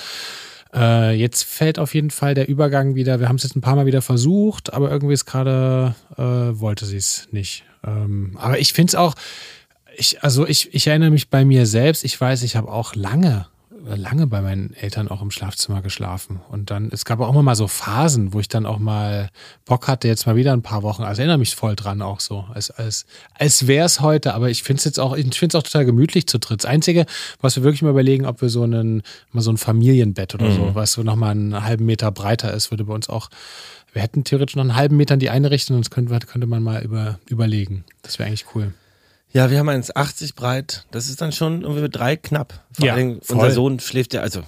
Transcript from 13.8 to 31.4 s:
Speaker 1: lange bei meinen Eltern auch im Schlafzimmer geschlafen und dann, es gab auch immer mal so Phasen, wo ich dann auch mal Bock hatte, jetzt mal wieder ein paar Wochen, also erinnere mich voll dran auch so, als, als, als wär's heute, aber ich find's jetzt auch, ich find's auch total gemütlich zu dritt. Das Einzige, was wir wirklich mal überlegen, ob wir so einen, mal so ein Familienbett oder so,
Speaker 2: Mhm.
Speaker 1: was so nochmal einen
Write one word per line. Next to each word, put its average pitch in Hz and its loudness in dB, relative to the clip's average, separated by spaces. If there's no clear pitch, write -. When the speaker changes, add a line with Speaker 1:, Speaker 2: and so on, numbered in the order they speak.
Speaker 1:
lange 117 -2
bei 104 -2
meinen 98 -4
Eltern 101 -6
auch 98 -8
im 101 -6
Schlafzimmer 98 -6
geschlafen 95 -8
und 104 -8
dann, 104 -4
es - -8
gab 113 -2
auch 117 0
immer 147 4
mal 127 4
so 107 0
Phasen, 113 0
wo 107 -2
ich 101 -2
dann 110 -2
auch 104 -6
mal 104 -2
Bock - -2
hatte, 131 0
jetzt 113 0
mal 113 2
wieder 131 4
ein 120 0
paar 107 -6
Wochen, 104 -4
also 101 -6
erinnere 156 2
mich 120 0
voll 107 -2
dran 98 -6
auch 98 -8
so, 101 -8
als, 104 -8
als, - -8
als 143 2
wär's 151 4
heute, 151 2
aber 120 0
ich 117 -4
find's 139 -2
jetzt 143 -2
auch, 131 -2
ich 131 -2
find's 175 2
auch 151 2
total 147 2
gemütlich 127 2
zu 127 0
dritt. 107 2
Das - 0
Einzige, 160 4
was 135 2
wir 131 -2
wirklich 143 4
mal 151 4
überlegen, 135 4
ob 123 -6
wir 123 0
so 120 0
einen, 113 0
mal 117 -2
so 113 2
ein 110 2
Familienbett 113 4
oder 107 2
so, 90 4
Speaker 2:
Mhm. 87 0
Speaker 1:
was 107 0
so 117 -4
nochmal 110 0
einen 104 -2